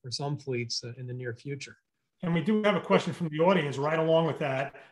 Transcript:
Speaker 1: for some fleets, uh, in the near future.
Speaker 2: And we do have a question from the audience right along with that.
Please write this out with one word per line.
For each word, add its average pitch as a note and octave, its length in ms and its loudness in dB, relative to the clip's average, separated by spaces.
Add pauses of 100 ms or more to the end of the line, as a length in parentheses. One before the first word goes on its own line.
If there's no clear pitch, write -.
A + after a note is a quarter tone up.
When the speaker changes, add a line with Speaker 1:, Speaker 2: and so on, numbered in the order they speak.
Speaker 1:
for C3 100 -14
some C#3+ 280 -4
fleets, A#2+ 460 -6
uh, A#2 120 -10
in C3 100 -12
the B2 60 -10
near B2 220 -8
future. C#3+ 420 -12 (460)
Speaker 2:
And E3+ 100 -2
we E3+ 80 2
do G#3+ 220 2
have G#3 140 4
a E3 40 0
question F3 320 2
from E3+ 160 -4
the D3+ 120 -4
audience D#3+ 380 4
right D3+ 200 0
along D#3+ 280 4
with C#3+ 120 -2
that. C#3 360 -2 (180)